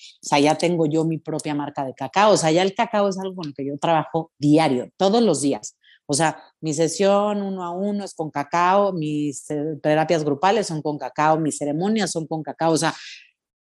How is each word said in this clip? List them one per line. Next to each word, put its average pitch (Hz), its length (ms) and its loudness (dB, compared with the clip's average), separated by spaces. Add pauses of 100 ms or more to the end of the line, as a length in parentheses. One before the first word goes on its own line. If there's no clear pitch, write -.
(220)
sea, 147 180 0
ya 147 180 4
tengo 170 280 0
yo 156 200 0
mi 160 120 -2
propia 156 380 -6
marca 143 300 -6
de 127 80 -10
cacao. 196 400 2
O 165 40 6
sea, 160 140 2
ya 170 100 4
el 190 140 0
cacao 208 340 0
es 190 100 -4
algo 190 160 -8
con 175 140 -8
lo 135 40 -14
que 135 120 -10
yo 143 120 -6
trabajo 160 600 0
diario, 143 600 4
todos 196 240 4
los 165 200 2
días. - 360 -4 (300)
O 147 60 0
sea, 156 300 0 (160)
mi 156 140 -4
sesión 202 680 0
uno 190 220 -6
a 175 80 -8
uno 202 320 -4
es 185 100 -12
con 156 180 -6
cacao, 180 600 2
mis, 151 580 -4
eh, 151 320 -4
terapias 156 440 2
grupales 185 420 0
son 156 140 -6
con 151 160 -4
cacao, 151 420 0
mis 151 180 -2
ceremonias 175 540 -2
son 160 160 -6
con 160 160 -6
cacao. 160 300 0
O 156 40 2
sea, 156 160 0 (800)